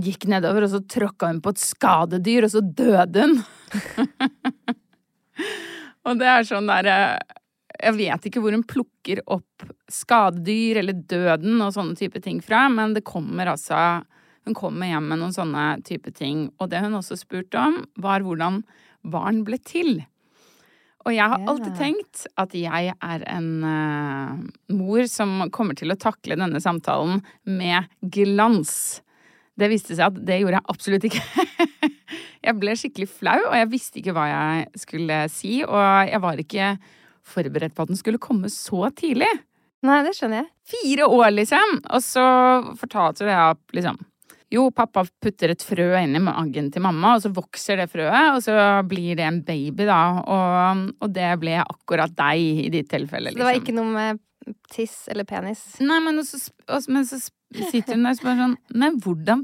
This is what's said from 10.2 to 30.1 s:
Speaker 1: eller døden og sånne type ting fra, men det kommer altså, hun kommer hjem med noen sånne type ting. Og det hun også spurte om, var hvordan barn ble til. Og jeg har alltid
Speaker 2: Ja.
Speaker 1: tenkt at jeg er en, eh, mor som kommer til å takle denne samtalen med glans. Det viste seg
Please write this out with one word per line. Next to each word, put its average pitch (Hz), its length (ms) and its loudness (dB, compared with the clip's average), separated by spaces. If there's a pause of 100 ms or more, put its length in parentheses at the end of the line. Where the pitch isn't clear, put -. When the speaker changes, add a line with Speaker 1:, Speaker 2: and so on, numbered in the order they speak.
Speaker 1:
eller 180 180 -4 (100)
døden 180 540 2
og 196 100 -2
sånne 175 240 -6
type 190 240 -6
ting 170 220 -6
fra, 240 280 4
men 220 220 0
det 208 140 -4
kommer 170 440 -4
altså, 165 520 0 (420)
hun 214 100 -4
kommer 180 360 -6
hjem 151 180 -4
med 160 100 -2
noen 175 140 -6
sånne 151 300 -4 (220)
type - 280 -10
ting. 147 320 -4 (160)
Og 180 80 -6
det 180 140 -2
hun 214 140 -2
også 180 200 -8
spurte 185 400 -8
om, 302 220 0 (180)
var 196 240 -2
hvordan 180 400 -2 (440)
barn 202 400 -2
ble 240 200 -6
til. 320 320 0 (1080)
Og 233 80 0
jeg 214 160 4
har 247 160 0
alltid 226 240 -4
Speaker 2:
Ja. 185 80 -10
Speaker 1:
tenkt 320 480 -4 (100)
at 185 160 -4
jeg 175 460 -4
er 165 320 -8
en, 165 200 -4 (120)
eh, 147 1120 -4
mor 208 320 0
som 190 440 -2
kommer 160 280 -2
til 160 140 -4
å 196 40 -2
takle 202 400 -4
denne 160 220 -2
samtalen 170 640 -2 (240)
med 180 400 0 (160)
glans. 202 1000 2 (580)
Det 208 120 4
viste 202 240 -2
seg 170 160 2